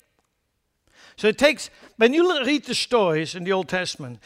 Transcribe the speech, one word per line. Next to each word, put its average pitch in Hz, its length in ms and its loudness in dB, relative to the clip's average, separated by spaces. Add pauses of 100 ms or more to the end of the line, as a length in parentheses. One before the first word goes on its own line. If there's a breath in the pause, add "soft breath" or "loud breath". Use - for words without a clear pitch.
(1160 soft breath)
So 208 100 0
it 214 100 0
takes, 285 320 2 (280 soft breath)
when 240 160 4
you 349 180 4
l-, 285 140 -2
read 294 180 0
the 247 100 -8
stories 170 600 0
in 180 80 -10
the 185 80 -2
Old 190 160 0
Testament, 156 580 -8